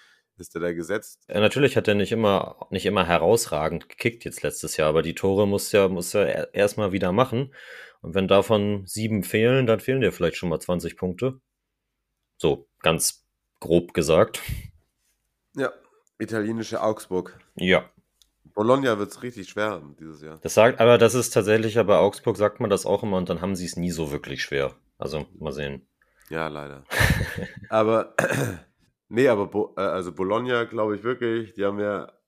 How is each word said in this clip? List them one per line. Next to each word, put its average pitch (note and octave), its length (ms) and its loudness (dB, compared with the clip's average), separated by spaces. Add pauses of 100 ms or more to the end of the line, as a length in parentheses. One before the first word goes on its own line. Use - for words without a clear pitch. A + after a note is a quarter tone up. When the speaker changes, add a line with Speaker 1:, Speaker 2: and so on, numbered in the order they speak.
(380)
Speaker 1:
ist F2+ 160 -16
der E2+ 60 -8
da F2 120 -4
gesetzt. E2+ 560 -8
Speaker 2:
Ja, G#2 120 -2
natürlich B2 360 2
hat A2+ 100 0
er G#2+ 80 4
nicht G2+ 160 0
immer, G#2+ 600 0
nicht F#2+ 140 -4
immer F#2+ 220 2
herausragend E2 840 2
gekickt - 360 -4
jetzt - 180 -12
letztes - 340 -6
Jahr, D#2 120 2
aber D#2 140 4
die E2 120 -4
Tore G2 320 2
muss G2 240 -2
ja, G2 160 6
muss F2+ 260 -4
er G2+ 140 2
er-, - 280 -4
erstmal G2+ 380 0
wieder F#2 200 -2
machen. B2+ 420 0 (480)
Und E2 120 -8
wenn F#2+ 140 0
davon G2+ 580 2
sieben G#2+ 360 -2
fehlen, B2 440 2
dann A2 140 2
fehlen C3 200 -2
dir F#2+ 120 2
vielleicht E2+ 240 -2
schon F2+ 120 -6
mal D#2 120 -2
zwanzig F2 360 -4
Punkte. A#2 440 -4 (960)
So, - 300 -2 (120)
ganz - 460 0 (320)
grob F2 360 2
gesagt. D#2+ 480 2 (1120)
Speaker 1:
Ja, C3+ 180 -4 (460)
italienische A2 640 -4
Augsburg. F#2 560 -4 (160)
Speaker 2:
Ja. F2+ 340 2 (640)
Speaker 1:
Bologna A#2+ 440 2
wird's - 240 -8
richtig G2 260 -12
schwer G#2+ 220 -2
haben D2 280 -12
dieses D#2 240 -18
Jahr. D#2 180 -18
Speaker 2:
Das - 140 -6
sagt, A2+ 260 6
aber A#2 180 8
das A2+ 160 6
ist B2 160 0
tatsächlich, A2 440 2
ja, A2+ 80 4
bei G2 140 4
Augsburg G2+ 400 2
sagt G#2 240 0
man A#2 100 0
das F#2+ 160 0
auch G2 160 0
immer G#2 140 -2
und F2+ 120 -2
dann E2+ 120 -4
haben F#2+ 160 -4
sie's F2 200 -8
nie F2 140 -2
so E2 220 -6
wirklich C#2 300 -8
schwer. C#2 340 -4 (220)
Also, D2 280 -8 (120)
mal D#2 140 -8
sehen. C#2 340 -10 (440)
Speaker 1:
Ja, D#2+ 180 -6
leider. C#2+ 360 -14 (440)
<laughs> - 400 -14
Aber, A2 500 0
<clears throat> - 920 -6
nee, B2 200 2
aber G#2 180 2
Bo-, G#2 300 -4
äh, - 40 -4
also F2+ 320 -4
Bologna, A#2 520 -2
glaub A2 280 -4
ich G2+ 100 -8
wirklich, A2+ 520 -4
die G2 100 -4
haben G2+ 160 -2
ja G#2 320 -4 (160)